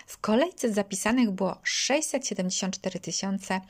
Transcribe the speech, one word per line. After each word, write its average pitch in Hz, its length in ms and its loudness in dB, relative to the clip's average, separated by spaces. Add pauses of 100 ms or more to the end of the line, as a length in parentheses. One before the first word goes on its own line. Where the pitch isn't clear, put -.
w - 100 -16
kolejce 240 560 2
zapisanych 214 580 2
było 185 320 -2
sześćset - 640 0
siedemdziesiąt 185 480 -2
cztery - 240 -6
tysiące 190 720 -4